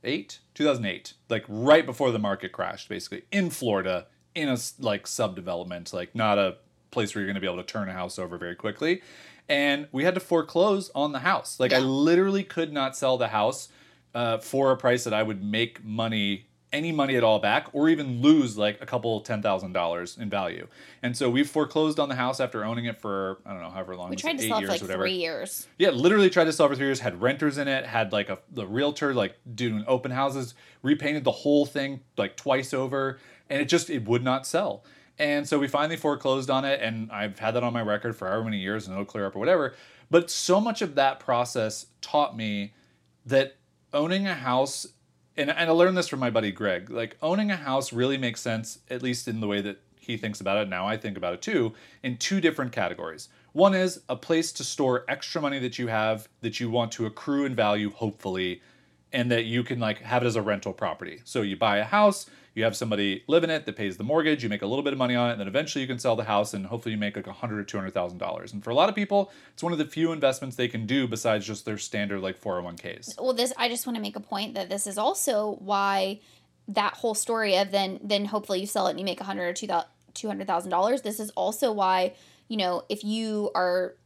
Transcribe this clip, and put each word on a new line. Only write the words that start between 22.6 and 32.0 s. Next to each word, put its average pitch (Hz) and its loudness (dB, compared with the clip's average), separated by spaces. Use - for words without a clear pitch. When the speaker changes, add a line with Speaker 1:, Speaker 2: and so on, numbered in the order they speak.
Speaker 1:
owning 117 -2
it 113 -6
for, 98 -4
I 101 -12
don't 90 -10
know, 85 -12
however 92 -8
long, 90 -10
Speaker 2:
We - -6
Speaker 1:
it - -6
was, - -8
Speaker 2:
tried 311 -2
to 226 -2
Speaker 1:
eight 220 0
Speaker 2:
sell 226 0
it 214 0
Speaker 1:
years, 196 -4
Speaker 2:
for, 190 0
like, 170 -2
Speaker 1:
whatever. 185 -2
Speaker 2:
three 185 0
years. 165 -6
Speaker 1:
Yeah, 185 8
literally 185 8
tried 180 6
to 160 2
sell 151 6
it - 6
for 139 0
three 135 0
years, 135 0
had 95 -4
renters 139 2
in 143 -2
it, 135 -2
had, 113 0
like, 101 0
a, 95 -6
the 113 -6
realtor, 143 0
like, 101 0
doing 110 -2
open 127 2
houses, 135 -2
repainted 147 2
the 123 4
whole 147 4
thing, 139 -6